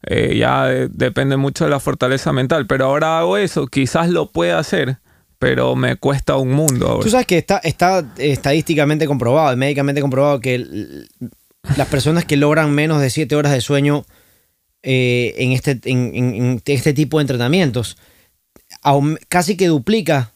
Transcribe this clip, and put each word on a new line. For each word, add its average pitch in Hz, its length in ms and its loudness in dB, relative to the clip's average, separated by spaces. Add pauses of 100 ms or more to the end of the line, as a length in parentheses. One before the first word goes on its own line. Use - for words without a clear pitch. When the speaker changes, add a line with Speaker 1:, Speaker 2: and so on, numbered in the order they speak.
Speaker 1:
Eh, 113 340 0
ya 131 280 2
de-, 131 220 -2
depende 135 480 -2
mucho 139 280 -2
de 147 60 0
la 139 100 0
fortaleza 135 520 -2
mental, 131 360 0
pero 135 160 0
ahora 156 340 0
hago 175 180 0
eso, 180 300 -2
quizás 139 420 0
lo 165 220 0
pueda 170 300 0
hacer, 143 380 -2 (420)
pero 127 340 2
me 127 220 0
cuesta 139 400 0
un 131 160 0
mundo 143 340 0
ahora. 113 160 0
Speaker 2:
Tú 220 80 2
sabes 247 160 2
que 175 120 2
está, 196 200 0
está 175 460 0 (140)
estadísticamente 147 920 0
comprobado, 135 480 2
médicamente 139 440 0
comprobado, 139 380 2
que 127 160 -2
el, 71 540 -8 (680)
las 139 120 0
personas 156 360 0
que 147 120 0
logran 147 360 2
menos 151 280 2
de 135 100 2
siete 147 240 -2
horas 147 160 2
de 131 100 2
sueño, 143 440 0 (800)
eh, 123 540 2
en 127 140 0
este, 131 340 -2
en, 127 280 0
en, 123 200 -2
en 123 320 -2
este 143 260 0
tipo 151 260 0
de 147 40 2
entrenamientos, 127 720 0 (840)
aum-, 143 360 2 (100)
casi 180 280 0
que 180 120 2
duplica 151 680 0